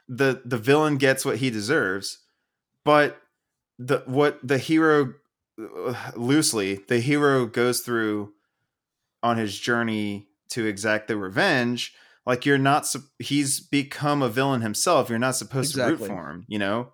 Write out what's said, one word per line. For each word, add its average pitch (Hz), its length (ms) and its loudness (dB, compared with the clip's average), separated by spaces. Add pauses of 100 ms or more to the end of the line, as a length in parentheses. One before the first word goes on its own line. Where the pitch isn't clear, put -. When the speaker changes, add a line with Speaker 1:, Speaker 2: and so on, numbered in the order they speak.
Speaker 1:
the, 131 360 0
the 123 140 -4
villain 147 380 4
gets 135 280 2
what 113 140 0
he 131 120 -2
deserves, 104 680 -2 (640)
but 147 360 4 (580)
the, 123 280 -2
what 143 400 0
the 131 120 2
hero, 151 560 2 (460)
uh, 110 560 -8
loosely, 117 600 2 (120)
the 120 120 2
hero 139 440 2
goes 120 360 0
through 107 520 -2 (880)
on 117 140 2
his 104 220 -4
journey 107 720 -2 (220)
to 117 160 -4
exact 107 420 -2
the 113 80 -2
revenge, 120 800 -2 (300)
like, 123 220 -2
you're 143 120 6
not 139 280 2
sup-, 135 160 -6 (160)
he's 139 420 -2
become 143 600 -2
a 127 60 2
villain 131 340 0
himself. 117 480 2
You're 113 80 0
not 123 180 0
supposed 131 380 -4
to 135 80 -2
Speaker 2:
Exactly. 120 260 0
Speaker 1:
root 104 80 -8
for 78 140 -12
him, 87 180 -14
you 107 100 -4
know, 107 360 -2